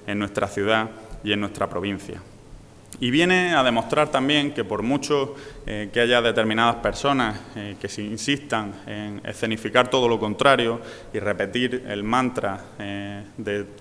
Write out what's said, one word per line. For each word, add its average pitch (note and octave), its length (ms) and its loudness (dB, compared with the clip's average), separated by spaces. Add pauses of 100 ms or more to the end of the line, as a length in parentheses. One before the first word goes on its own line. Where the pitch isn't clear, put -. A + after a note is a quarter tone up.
en G#2 140 -2
nuestra G2+ 300 -2
ciudad A2 400 2 (340)
y G#2 80 0
en G2+ 80 2
nuestra G2 300 -2
provincia. F#2 520 -6 (800)
Y B2 120 0
viene F3 440 4
a C#3 80 6
demostrar B2+ 460 4
también C#3+ 440 2
que A2+ 120 -2
por G2+ 180 -2
mucho, C#3 520 0 (300)
eh, G#2 280 -6
que A#2+ 80 4
haya A#2+ 200 6
determinadas A2+ 560 4
personas, A2 640 0 (160)
eh, G2+ 240 -10
que G2+ 80 -8
se G#2+ 140 -8
insistan A2 720 -2 (120)
en G#2 380 -8
escenificar A2 640 2
todo B2 220 4
lo A2+ 100 2
contrario A#2 640 4 (320)
y G#2+ 60 -2
repetir G2+ 680 -2
el G2+ 160 -4
mantra, A2+ 560 0 (180)
eh, G2+ 460 -8 (140)
de G#2 280 -4 (160)